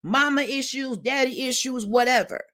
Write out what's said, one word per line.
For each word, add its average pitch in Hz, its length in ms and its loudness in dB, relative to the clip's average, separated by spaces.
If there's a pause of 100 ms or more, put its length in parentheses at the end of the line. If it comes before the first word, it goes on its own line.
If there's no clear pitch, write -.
mama 277 400 2
issues, 269 560 -4
daddy 254 500 0
issues, 247 380 -4
whatever. 240 680 2